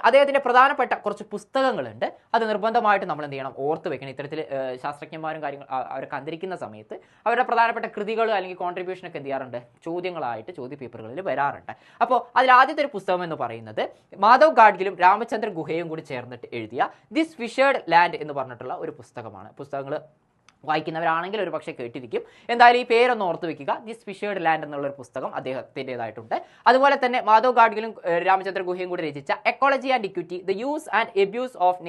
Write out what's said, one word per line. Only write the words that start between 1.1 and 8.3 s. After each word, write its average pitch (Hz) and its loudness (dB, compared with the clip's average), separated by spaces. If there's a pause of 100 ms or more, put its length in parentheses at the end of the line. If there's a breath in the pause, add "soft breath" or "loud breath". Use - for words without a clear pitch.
പുസ്തകങ്ങളുണ്ട്, 202 -2 (300 soft breath)
അത് 233 2
നിർബന്ധമായിട്ട് 208 2
നമ്മൾ 151 -6
എന്ത് 139 -10
ചെയ്യണം, 135 -8 (120)
ഓർത്ത് 160 -2
വെക്കണം. 135 -8
ഇത്തരത്തിൽ, 143 -10 (180)
ഏഹ്, 131 -6
ശാസ്ത്രജ്ഞന്മാരും 156 -10
കാര്യങ്ങൾ, 139 -10
ആ, - -2 (160)
അവരൊക്കെ 135 -10
അന്തരിക്കുന്ന 165 -10
സമയത്ത് 107 -16 (300 soft breath)
അവരുടെ 240 2
പ്രധാനപ്പെട്ട 233 0
കൃതികൾ 220 -2